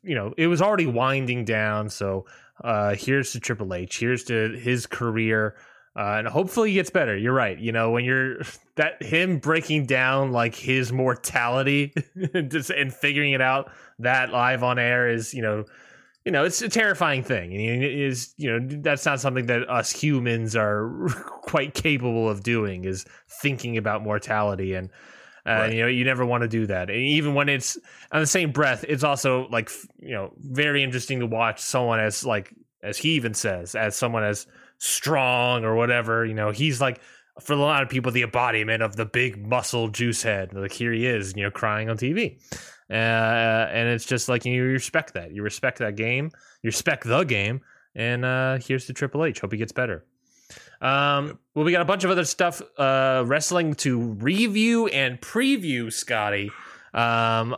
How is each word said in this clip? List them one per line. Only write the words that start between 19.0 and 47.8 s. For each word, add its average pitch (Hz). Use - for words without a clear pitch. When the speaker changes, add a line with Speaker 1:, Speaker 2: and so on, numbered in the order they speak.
Speaker 1:
not 143
something 127
that 120
us 120
humans 120
are 110
<laughs> -
quite 147
capable 120
of 101
doing, 104
is 95
thinking 123
about 107
mortality. 104
And, 95
uh, -
Speaker 2:
Right. 110
Speaker 1:
you 113
know, 117
you 123
never 127
wanna 120
do 110
that. 92
And 104
even 147
when 143
it's 139
on 156
the 156
same 170
breath, 131
it's 139
also, 131
like, 113
f-, -
you -
know, 98
very 143
interesting 127
to 120
watch 113
someone 120
as, 107
like, 104
as 104
he 156
even 120
says, 92
as 107
someone 117
as 104
strong 123
or 110
whatever, 117
you 110
know, 107
he's, 131
like, 127
for -
a -
lot 143
of 131
people, 127
the 123
embodiment 113
of 104
the 113
big 104
muscle 117
juice 117
head. 98
Like, 98
here 117
he 113
is, 104
you 104
know, 104
crying 107
on 113
T 123
V. 214
Uh, 101
and 117
it's 120
just 123
like, 123
you 123
respect 131
that. 85
You 104
respect 113
that 107
game. 123
You 113
respect -
the 123
game. 110